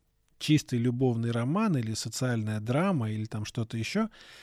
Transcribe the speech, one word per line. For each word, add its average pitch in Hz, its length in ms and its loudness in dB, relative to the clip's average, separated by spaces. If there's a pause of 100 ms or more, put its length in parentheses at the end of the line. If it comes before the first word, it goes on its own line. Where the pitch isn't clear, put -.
(400)
чистый 143 380 2
любовный 120 540 2
роман 151 460 2
или 110 160 -2
социальная 110 680 -2
драма, 123 500 0
или 107 140 -4
там 107 220 -6
что-то 117 320 -4
еще, 208 320 0 (340)